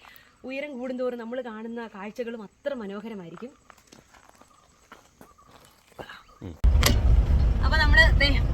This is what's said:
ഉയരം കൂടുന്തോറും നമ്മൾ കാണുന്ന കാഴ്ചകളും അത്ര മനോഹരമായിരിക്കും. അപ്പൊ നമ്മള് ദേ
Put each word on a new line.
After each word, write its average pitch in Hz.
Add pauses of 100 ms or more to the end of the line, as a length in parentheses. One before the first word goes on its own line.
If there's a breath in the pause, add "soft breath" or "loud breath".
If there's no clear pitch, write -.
(460 loud breath)
ഉയരം 277
കൂടുന്തോറും 254
നമ്മൾ 233
കാണുന്ന 233
കാഴ്ചകളും 220
അത്ര -
മനോഹരമായിരിക്കും. 202 (4000)
അപ്പൊ 320
നമ്മള് 302
ദേ 285 (140)